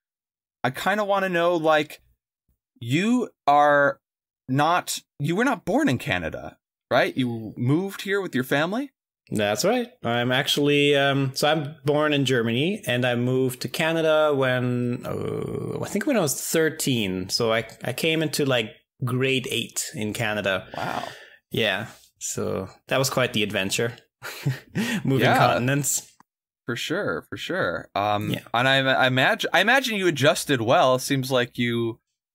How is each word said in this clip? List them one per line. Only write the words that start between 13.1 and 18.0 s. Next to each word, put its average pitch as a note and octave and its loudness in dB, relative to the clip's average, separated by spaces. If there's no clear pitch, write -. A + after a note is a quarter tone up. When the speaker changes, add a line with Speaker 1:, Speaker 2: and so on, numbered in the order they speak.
Speaker 2:
moved B2+ 0
to D#3 -6
Canada D#3+ 2
when, B2 -2
uh, - -6
I - -8
think G#3 -4
when C4+ 2
I - 2
was D3 0
thirteen. A2+ 0
So A#2 0
I, A2+ 0
I B2 -6
came D#3+ 0